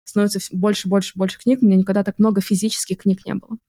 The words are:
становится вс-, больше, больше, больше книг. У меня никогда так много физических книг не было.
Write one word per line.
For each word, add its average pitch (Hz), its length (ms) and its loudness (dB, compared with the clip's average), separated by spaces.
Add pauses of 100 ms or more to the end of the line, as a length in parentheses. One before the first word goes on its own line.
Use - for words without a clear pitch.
становится 208 340 -2
вс-, - 140 -10
больше, 196 360 -2
больше, 190 280 0
больше 185 240 -4
книг. 254 200 0
У 240 60 4
меня 190 100 6
никогда 196 280 2
так 202 160 -4
много 208 200 2
физических 190 580 -4
книг 190 280 -2
не - 80 -6
было. 220 240 -10 (100)